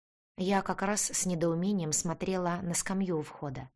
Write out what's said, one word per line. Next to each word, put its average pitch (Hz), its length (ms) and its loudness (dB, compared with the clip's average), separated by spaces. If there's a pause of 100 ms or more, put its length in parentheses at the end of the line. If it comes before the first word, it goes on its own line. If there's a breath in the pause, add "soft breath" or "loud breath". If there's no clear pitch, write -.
(380)
Я 190 240 2
как 185 200 -2
раз 208 300 0
с - 140 0
недоумением 170 640 2
смотрела 175 720 0
на 175 120 -2
скамью 185 460 0
у - 20 0
входа. 131 540 -8